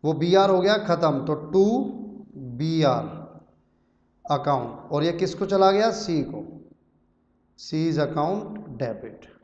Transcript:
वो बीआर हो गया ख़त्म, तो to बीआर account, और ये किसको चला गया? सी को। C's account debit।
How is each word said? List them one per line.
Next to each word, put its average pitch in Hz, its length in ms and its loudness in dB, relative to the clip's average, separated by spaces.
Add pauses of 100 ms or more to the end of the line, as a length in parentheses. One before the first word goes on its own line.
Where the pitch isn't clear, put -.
वो 160 80 0
बीआर 180 380 4
हो 185 100 4
गया 202 160 4
ख़त्म, 165 480 0
तो 151 100 0 (180)
to 190 120 6 (920)
बीआर 151 480 2 (1200)
account, 139 680 -2
और 147 140 0
ये 170 80 0
किसको 185 340 -4
चला 190 240 6
गया? 214 200 4
सी 160 320 -2
को। - 180 -8 (1160)
C's 156 400 -2
account 156 580 -2 (220)
debit। 113 480 -8 (180)